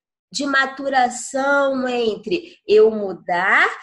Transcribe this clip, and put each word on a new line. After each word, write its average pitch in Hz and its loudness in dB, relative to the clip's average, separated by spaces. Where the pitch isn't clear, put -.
de 269 -4
maturação 269 0
entre 220 -4
eu 214 6
mudar, 196 0